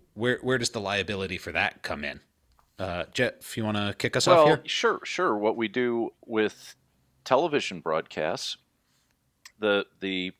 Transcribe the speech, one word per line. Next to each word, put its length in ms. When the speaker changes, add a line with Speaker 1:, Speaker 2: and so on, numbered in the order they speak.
Speaker 1:
where, 260
where 180
does 120
the 100
liability 560
for 140
that 320
come 220
in? 160
Uh, 340
Jeff, 440
you 80
wanna 340
kick 180
us 120
off 80
Speaker 2:
Well, 100
Speaker 1:
here? 200
Speaker 2:
sure, 360
sure. 340
What 200
we 100
do 440
with 520
television 560
broadcasts, 760
the, 280
the 420